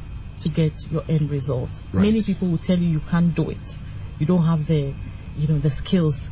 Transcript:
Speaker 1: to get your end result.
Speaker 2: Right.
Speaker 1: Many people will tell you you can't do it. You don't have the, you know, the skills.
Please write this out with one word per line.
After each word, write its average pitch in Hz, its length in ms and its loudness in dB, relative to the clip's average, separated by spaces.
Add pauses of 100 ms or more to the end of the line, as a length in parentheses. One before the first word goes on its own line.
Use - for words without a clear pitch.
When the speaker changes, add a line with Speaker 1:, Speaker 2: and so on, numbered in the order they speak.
(420)
Speaker 1:
to - 80 -2
get 156 240 2 (160)
your - 200 -2
end 151 200 2
result. 131 400 -2 (220)
Speaker 2:
Right. 185 140 4
Speaker 1:
Many 220 160 4
people 190 260 0
will 165 120 2
tell 185 200 2
you 175 80 2
you 160 140 2
can't 170 340 2
do 156 140 0
it. - 180 -10 (520)
You 151 80 0
don't 180 180 4
have 160 220 2
the, 143 260 2 (420)
you 147 120 0
know, 151 120 2
the 147 120 2
skills. - 600 0